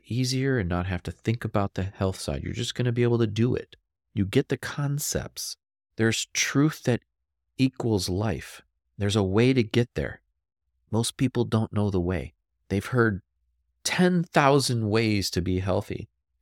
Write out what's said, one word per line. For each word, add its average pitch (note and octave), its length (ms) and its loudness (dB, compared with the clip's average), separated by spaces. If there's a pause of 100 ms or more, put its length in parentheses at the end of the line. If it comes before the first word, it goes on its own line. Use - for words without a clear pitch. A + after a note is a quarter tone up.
easier C3 520 -2
and F#2+ 100 0
not F2 200 -2
have F2+ 160 -4
to F2 80 -8
think - 340 -4
about G2+ 300 -2
the G2 80 -2
health F#2+ 360 -4
side. C#2+ 240 -6
You're F2+ 80 -6
just A#2 240 -6
gonna B2 160 0
be A#2+ 120 0
able A#2+ 160 2
to A#2 80 2
do A2 280 0
it. - 220 -10 (360)
You G#2 120 0
get C3 240 2
the C#3 80 -2
concepts. - 1000 -6 (400)
There's A2+ 380 0
truth - 500 0
that A#2+ 180 0 (560)
equals A#2 520 0
life. F#2 520 -4 (360)
There's G2+ 180 0
a G#2 80 4
way A2+ 300 4
to B2+ 100 4
get A#2+ 320 0
there. - 260 -6 (720)
Most A2+ 240 -2
people B2 300 0
don't A2 280 0
know G#2 160 0
the F#2 120 0
way. E2+ 320 -4 (360)
They've G2 160 -2
heard A2+ 360 2 (640)
ten F3+ 380 2
thousand C3+ 680 2
ways G#2+ 420 2
to F2+ 100 0
be F#2 180 0
healthy. F#2+ 500 -4 (320)